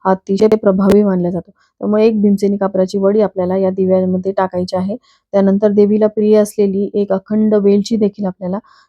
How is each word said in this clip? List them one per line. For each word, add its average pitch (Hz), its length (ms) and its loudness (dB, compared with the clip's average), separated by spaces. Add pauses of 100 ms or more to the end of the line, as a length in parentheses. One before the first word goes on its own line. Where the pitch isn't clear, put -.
हा 190 60 0
अतिशय 196 360 0
प्रभावी 208 580 2
मानला 180 260 0
जातो. 180 200 -8 (280)
त्यामुळे 208 280 0
एक 220 160 0
भीमसेनी 202 340 0
कापराची 190 420 -2
वडी 196 220 2
आपल्याला 185 360 -2
या 190 140 0
दिव्यामध्ये 185 600 -2
टाकायची 185 440 -4
आहे. 190 200 -4 (360)
त्यानंतर 196 380 2
देवीला 208 360 2
प्रिय 214 300 2
असलेली 202 580 0
एक 202 180 -2
अखंड 214 420 0
वेलची 202 420 0
देखील 208 280 -2
आपल्याला 185 340 -6 (300)